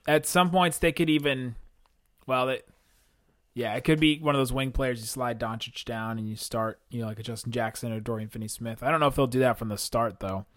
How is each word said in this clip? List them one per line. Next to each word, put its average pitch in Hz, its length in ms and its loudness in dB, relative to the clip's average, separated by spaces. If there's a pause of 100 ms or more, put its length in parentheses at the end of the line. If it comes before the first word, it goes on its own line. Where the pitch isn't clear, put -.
at 151 200 6
some 180 240 4
points 175 300 4
they 165 120 4
could 160 180 2
even, 139 460 0 (720)
well, 131 220 2
it, - 180 -4 (840)
yeah, 113 220 -4
it 127 100 -4
could 156 160 4
be 156 180 4
one 147 160 2
of 139 40 2
those 127 120 2
wing 135 220 -2
players. 127 260 0
You 110 60 -10
slide 120 340 -4
Doncic 113 460 -6
down 113 320 -4
and 110 100 -6
you 110 80 -6
start, 110 540 -4
you 120 100 -6
know, 113 80 -4
like 107 120 -8
a 113 40 -10
Justin 117 300 -8
Jackson 113 400 -2
or 110 80 -4
Dorian 110 260 -6
Finney-Smith. 110 560 -8
I 131 80 2
don't 160 80 4
know 151 80 4
if 135 80 0
they'll 139 120 4
do 127 120 0
that 127 180 4
from 110 120 -6
the 104 80 -4
start, 113 420 -2
though. 95 260 -4 (120)